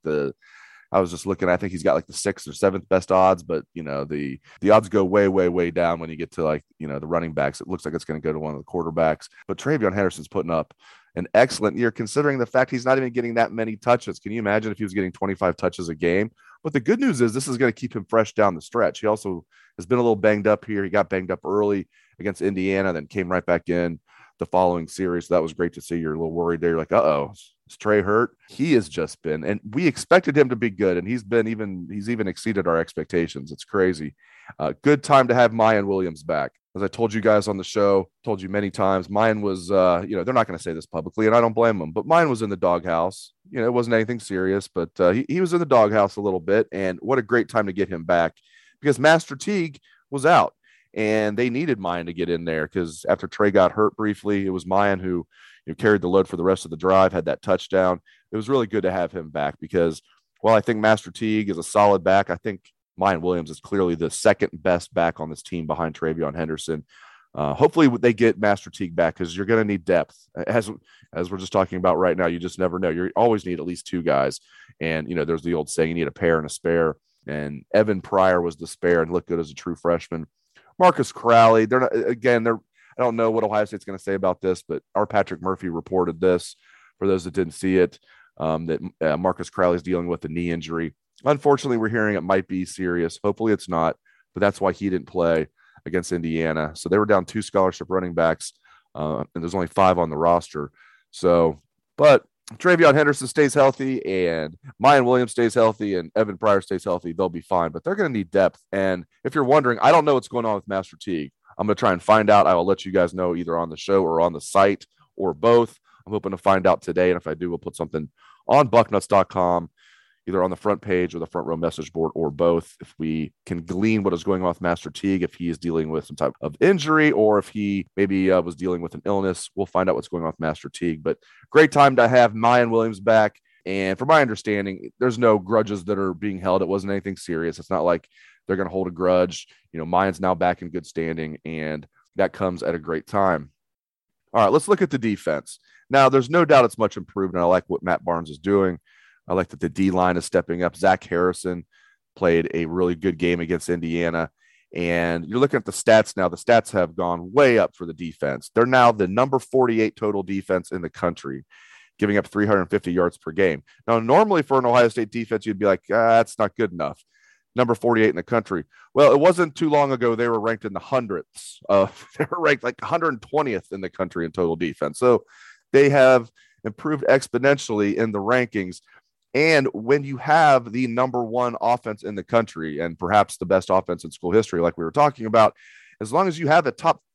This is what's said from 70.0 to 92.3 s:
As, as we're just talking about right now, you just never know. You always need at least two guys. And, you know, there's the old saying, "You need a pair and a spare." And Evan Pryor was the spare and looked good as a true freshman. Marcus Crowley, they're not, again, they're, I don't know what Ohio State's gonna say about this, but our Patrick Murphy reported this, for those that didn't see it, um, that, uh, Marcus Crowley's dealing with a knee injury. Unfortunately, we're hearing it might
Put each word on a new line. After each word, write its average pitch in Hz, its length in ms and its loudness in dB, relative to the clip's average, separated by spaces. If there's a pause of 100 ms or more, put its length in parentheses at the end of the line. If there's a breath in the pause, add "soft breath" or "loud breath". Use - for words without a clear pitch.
As, 110 240 -2 (440 soft breath)
as 87 160 -6
we're 95 80 -10
just 92 140 -12
talking 92 260 0
about 90 180 2
right 87 220 0
now, 87 80 0
you 85 120 -2
just 87 200 -10
never 90 200 -2
know. 92 120 -2
You 87 260 -4
always 113 300 2
need 87 140 -6
at 76 60 -8
least 87 200 -10
two 87 160 -6
guys. 69 380 0 (380 soft breath)
And, 80 300 -4
you 87 60 -8
know, 85 100 -2
there's 80 180 -4
the 85 120 -4
old 76 160 -6
saying, 80 180 -2
"You 82 60 -4
need 82 120 -2
a 69 60 -8
pair 85 240 0
and 78 80 -2
a 73 60 -12
spare." 82 460 -2 (300)
And 73 460 -10
Evan 104 300 2
Pryor 92 400 2
was 85 140 -4
the 82 100 -14
spare 87 340 0
and 80 100 -2
looked 87 180 -4
good 85 120 -4
as 76 100 -8
a 71 40 -20
true 85 200 -10
freshman. 85 520 -4 (520 soft breath)
Marcus 175 340 4
Crowley, 113 520 6
they're 123 160 2
not, 127 160 0
again, 117 480 0
they're, 113 160 0 (380 soft breath)
I 127 40 -2
don't 117 140 0
know 113 140 2
what 110 140 0
Ohio 107 200 0
State's 104 220 -10
gonna 98 120 -12
say 98 160 -4
about 95 280 -2
this, 92 200 -2
but - 200 -8 (120)
our 101 120 0
Patrick 98 340 -2
Murphy 92 300 -4
reported 85 500 -4
this, 90 360 0 (420 soft breath)
for 95 80 -4
those 95 180 0
that 85 100 -10
didn't 85 200 -2
see 95 240 0
it, 90 200 2 (380 soft breath)
um, 80 300 -4
that, 80 140 -4 (200)
uh, 78 160 0
Marcus 90 320 -4
Crowley's 87 340 0
dealing 87 260 -4
with 85 180 -6
a - 20 -8
knee 87 220 -6
injury. 82 440 -6 (300)
Unfortunately, 139 520 0
we're 110 120 -2
hearing 107 280 -2
it 82 60 -4
might 95 260 0